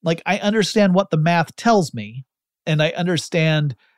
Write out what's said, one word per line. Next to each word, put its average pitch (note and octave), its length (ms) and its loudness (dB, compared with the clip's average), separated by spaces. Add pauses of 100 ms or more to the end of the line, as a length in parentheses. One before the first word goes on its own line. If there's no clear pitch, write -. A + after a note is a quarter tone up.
Like, E3 220 -2
I F#3 140 -2
understand G3+ 540 2
what G3 160 2
the E3 80 0
math E3 380 0
tells G#3 380 0
me, A2+ 320 -12 (400)
and D#3 160 0
I D#3 100 2
understand D#3+ 840 -2 (220)